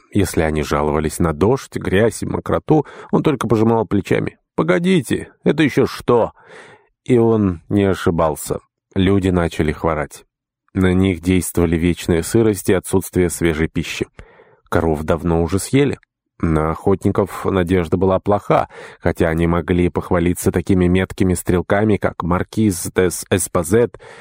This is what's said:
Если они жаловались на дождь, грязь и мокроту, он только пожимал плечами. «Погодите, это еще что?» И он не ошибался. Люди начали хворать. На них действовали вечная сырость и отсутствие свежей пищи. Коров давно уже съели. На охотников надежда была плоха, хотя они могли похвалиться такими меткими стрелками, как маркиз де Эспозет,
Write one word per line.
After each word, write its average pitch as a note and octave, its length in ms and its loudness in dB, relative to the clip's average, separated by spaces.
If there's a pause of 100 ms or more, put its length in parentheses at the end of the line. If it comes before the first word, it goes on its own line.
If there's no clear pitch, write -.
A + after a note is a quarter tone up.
(120)
Если F#2+ 300 0
они D#2 200 0
жаловались D2+ 560 -2
на E2+ 140 0
дождь, G2+ 440 -4
грязь G2+ 460 -2
и F#2+ 40 -6
мокроту, F#2 600 -2 (240)
он E3 120 0
только B2+ 260 -2
пожимал A2+ 380 2
плечами. - 520 -2 (160)
«Погодите, F3 760 0 (140)
это D3 180 2
еще C3 240 2
что?» - 460 0 (720)
И B2+ 140 2
он G#2+ 540 2
не G2+ 140 4
ошибался. E2+ 720 -2 (360)
Люди F#2+ 360 2
начали E2+ 420 0
хворать. D2+ 540 -4 (480)
На F#2 180 2
них F#2 300 0
действовали E2+ 540 0
вечная E2+ 460 0
сырость A2 460 0
и G2 60 4
отсутствие F2+ 560 0
свежей D#2+ 380 -2
пищи. - 380 -6 (600)
Коров D#2+ 360 0
давно E2 380 0
уже E2+ 160 -2
съели. C3 400 0 (440)
На D#2 280 0
охотников G2 760 -2
надежда F#2 500 0
была F#2 240 2
плоха, G#2 480 0 (320)
хотя E2+ 300 0
они E2 160 0
могли F2 420 2
похвалиться F2+ 640 -2
такими F2+ 360 2
меткими F#2 440 0
стрелками, G2+ 640 0
как - 260 -4
маркиз F2+ 720 -2
де F#2 140 2 (220)
Эспозет, G2+ 680 0 (220)